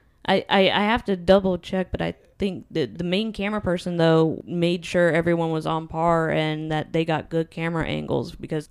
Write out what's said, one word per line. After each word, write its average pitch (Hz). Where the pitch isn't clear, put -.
I, 196
I, 190
I 120
have 220
to 196
double 190
check, 185
but -
I 170
think 185
that 131
the 175
main 196
camera 208
person, 180
though, 160
made 175
sure 175
everyone 165
was 156
on 160
par 165
and 156
that 156
they 165
got 160
good 165
camera 165
angles -
because, -